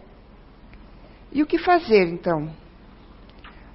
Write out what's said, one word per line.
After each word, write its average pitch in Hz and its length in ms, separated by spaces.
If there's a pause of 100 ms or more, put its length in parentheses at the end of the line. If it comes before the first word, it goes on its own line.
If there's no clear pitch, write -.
(1300)
E 277 100
o 302 60
que 339 100
fazer, 226 520
então? 170 380 (1300)